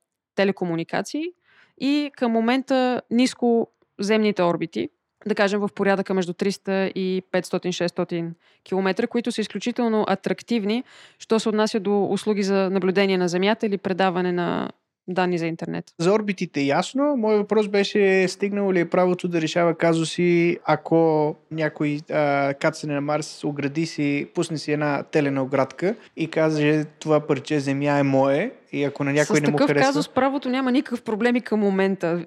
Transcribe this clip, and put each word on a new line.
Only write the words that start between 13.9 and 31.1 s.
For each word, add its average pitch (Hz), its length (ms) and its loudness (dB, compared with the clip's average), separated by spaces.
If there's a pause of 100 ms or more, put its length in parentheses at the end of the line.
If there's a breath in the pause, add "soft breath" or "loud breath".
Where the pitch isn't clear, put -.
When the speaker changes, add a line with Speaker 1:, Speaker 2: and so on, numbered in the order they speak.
Speaker 1:
на 175 400 -2 (360)
данни 180 300 0
за 165 80 -2
интернет. 165 400 -6 (140)
Speaker 2:
За 180 140 4
орбитите 196 480 -2
ясно. 185 560 0
Моят 214 240 2
въпрос 208 260 0
беше, 196 600 2
стигнало 202 460 -2
ли 180 60 2
е 170 100 0
правото 180 380 2
да 170 140 0
решава 165 360 2
казуси, 170 880 2
ако 156 680 2 (160)
някой, 151 480 -2 (120)
а, 143 420 2
кацане 151 400 -2
на 143 80 -2
Марс, 151 420 -4
огради 147 420 -4
си, 143 500 -2
пусне 165 220 -2
си 147 140 -6
една 147 320 -2
телена 139 400 0
оградка 135 520 -2 (220 loud breath)
и 160 100 -2
каже, 156 580 2 (140)
"Това 156 280 2
парче 147 320 0
земя 139 400 0
е 143 40 2
мое", 139 480 2 (200)
и 143 120 -2
ако 139 200 -4
на 139 100 0
някой 147 240 2
Speaker 1:
С 151 40 4
Speaker 2:
не 147 100 2
му 147 60 0
Speaker 1:
такъв 277 100 4
Speaker 2:
харесва? 147 200 4
Speaker 1:
казус 285 220 0
правото 269 400 0
няма 254 220 0
никакъв 240 300 -2
проблем 233 340 0